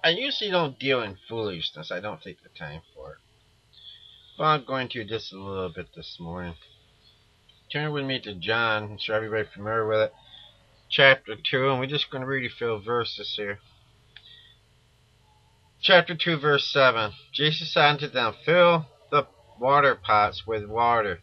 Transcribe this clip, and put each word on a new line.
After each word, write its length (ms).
I 60
usually 420
don't 260
deal 240
in 160
foolishness. 640
I 80
don't 220
take 220
the 60
time 320
for 200
it. 40
But 60
I'm 200
going 260
to 160
just 280
a 80
little 280
bit 260
this 240
morning. 340
Turn 220
with 120
me 140
to 160
John. 480
I'm 160
sure 160
everybody's 360
familiar 360
with 140
it. 120
Chapter 480
two, 320
and 120
we're 80
just 240
gonna 160
read 180
a 80
few 240
verses 580
here. 220
Chapter 320
two, 240
verse 340
seven. 400
Jesus 400
said 160
unto 180
them, 280
"Fill 400
the 160
water 360
pots 500
with 240
water." 540